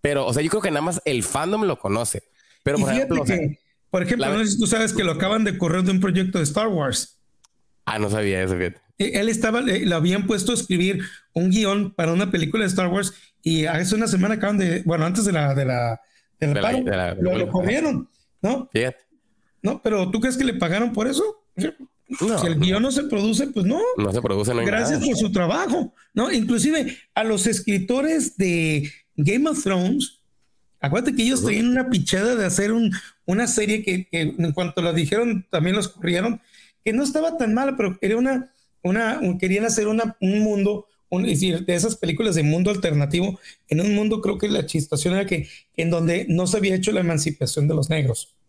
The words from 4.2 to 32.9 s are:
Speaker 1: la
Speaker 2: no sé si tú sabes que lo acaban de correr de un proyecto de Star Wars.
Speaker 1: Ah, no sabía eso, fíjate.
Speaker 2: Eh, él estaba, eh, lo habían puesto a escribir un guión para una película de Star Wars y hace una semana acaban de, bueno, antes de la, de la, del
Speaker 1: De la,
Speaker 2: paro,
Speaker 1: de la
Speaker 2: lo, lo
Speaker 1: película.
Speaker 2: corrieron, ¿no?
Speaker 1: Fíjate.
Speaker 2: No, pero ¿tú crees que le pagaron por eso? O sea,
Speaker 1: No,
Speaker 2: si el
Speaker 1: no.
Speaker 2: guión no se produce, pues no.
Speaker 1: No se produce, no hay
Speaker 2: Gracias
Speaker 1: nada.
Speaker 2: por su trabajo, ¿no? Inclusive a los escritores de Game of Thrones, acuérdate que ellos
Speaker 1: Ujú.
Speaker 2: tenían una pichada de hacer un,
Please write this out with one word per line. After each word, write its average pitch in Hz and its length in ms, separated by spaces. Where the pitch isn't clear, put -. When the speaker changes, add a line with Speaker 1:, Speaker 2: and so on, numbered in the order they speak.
Speaker 1:
la 202 100
Speaker 2:
no 220 80
sé 208 80
si 220 60
tú 220 80
sabes 220 260
que 196 120
lo 170 80
acaban 202 320
de 202 140
correr 175 260
de 190 80
un 185 80
proyecto 185 380
de 160 60
Star 208 240
Wars. 147 500
Speaker 1:
Ah, 107 140
no 104 100
sabía 101 320
eso, 95 140
fíjate. 87 220
Speaker 2:
Eh, 202 160
él 208 140
estaba, 226 320
eh, 214 260
lo 175 100
habían 180 300
puesto 196 260
a - 40
escribir 185 460
un 180 180
guión 202 440
para 165 180
una 185 200
película 180 320
de 185 40
Star 185 200
Wars 190 240
y 160 240
hace 180 280
una 220 140
semana 202 260
acaban 208 240
de, 180 260
bueno, 160 200
antes 185 200
de 202 80
la, 147 220
de 135 100
la, 120 360
del 147 140
Speaker 1:
De 104 60
la, 214 100
Speaker 2:
paro, 262 140
Speaker 1:
de - 120
la 90 180
Speaker 2:
lo, - 80
lo 180 100
Speaker 1:
película. 185 200
Speaker 2:
corrieron, 220 560
¿no? 254 300
Speaker 1:
Fíjate. 123 260
Speaker 2:
No, 208 180
pero 196 300
¿tú 226 100
crees 254 160
que 269 80
le 240 100
pagaron 202 380
por 214 140
eso? 381 380
O 185 40
sea, 311 140
Speaker 1:
No, 208 180
Speaker 2:
si 180 80
el 165 120
Speaker 1:
no. 147 80
Speaker 2:
guión 196 160
no 269 100
se 285 120
produce, 220 440
pues 208 180
no. 277 140
Speaker 1:
No 104 160
se 117 100
produce, 104 320
no 117 60
hay 190 60
Speaker 2:
Gracias 233 340
Speaker 1:
nada. - 120
Speaker 2:
por 202 60
su 208 140
trabajo, 247 640
¿no? 247 180
Inclusive 247 640
a 208 100
los 214 220
escritores 233 880
de 160 540
Game 208 320
of - 140
Thrones, 196 580
acuérdate 220 360
que 233 60
ellos 254 180
Speaker 1:
Ujú. - 80
Speaker 2:
tenían 220 200
una 254 220
pichada 202 460
de 208 80
hacer 196 280
un, 226 200